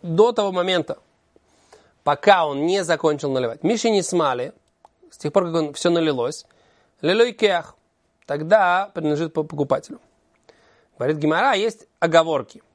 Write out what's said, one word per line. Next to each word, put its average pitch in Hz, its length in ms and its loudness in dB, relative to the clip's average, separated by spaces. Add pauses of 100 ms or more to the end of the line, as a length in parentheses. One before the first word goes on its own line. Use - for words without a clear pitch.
До 185 300 4
того 208 200 -2
момента, 180 460 -2 (1040)
пока 165 440 4
он 143 180 -4
не 185 180 0
закончил 151 480 -2
наливать. 127 320 -4
Миши 226 280 0
не 202 100 2
смали, 139 520 -2 (580)
с - 60 -20
тех 151 140 -6
пор, 185 140 2
как 165 80 -8
он, 156 200 -2
все 175 180 -2
налилось, 151 560 -2 (540)
лелой 220 320 2
кех, 196 420 -2 (500)
тогда 180 720 2
принадлежит 156 380 -2
по-, 156 100 -2
покупателю. 143 560 -4 (1000)
Говорит 151 200 -2
Гемара, 165 360 0
есть 208 340 -4 (120)
оговорки. 160 640 0 (120)